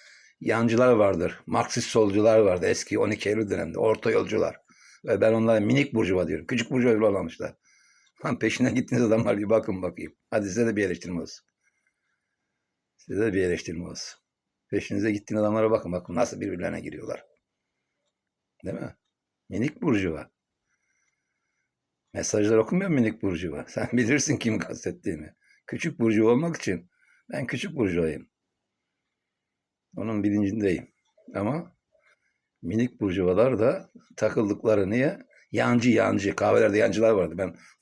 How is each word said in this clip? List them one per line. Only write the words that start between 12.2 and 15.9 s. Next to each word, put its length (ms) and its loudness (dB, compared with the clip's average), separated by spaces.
Size 240 -6
de 120 0
bir 100 0
eleştirme 460 -4
olsun. 300 -16
Peşinize 420 -2
gittiğin 280 -4
adamlara 320 2
bakın. 200 -2